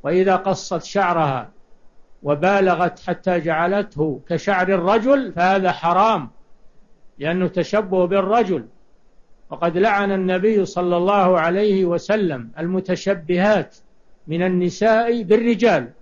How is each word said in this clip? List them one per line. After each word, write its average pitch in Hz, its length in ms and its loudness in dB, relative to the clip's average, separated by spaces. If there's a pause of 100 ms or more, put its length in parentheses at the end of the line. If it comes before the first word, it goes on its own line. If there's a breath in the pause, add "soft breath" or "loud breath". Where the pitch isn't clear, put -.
وإذا 185 320 2
قصت 180 480 -4
شعرها 160 640 -2 (760)
وبالغت 175 760 0
حتى 175 400 -2
جعلته 160 800 -2 (100)
كشعر 185 380 0
الرجل 214 640 2
فهذا 185 400 2
حرام، 175 580 0 (920)
لأنه 175 280 -2
تشبه 185 600 0
بالرجل. 190 580 0 (840)
وقد 170 280 -4
لعن 202 340 2
النبي 190 540 0
صلى 175 320 -2
الله 185 420 2
عليه 190 460 0
وسلم 170 760 -2
المتشبهات 180 1160 -2 (500)
من 170 160 -4
النساء 220 800 0
بالرجال 214 680 2 (120)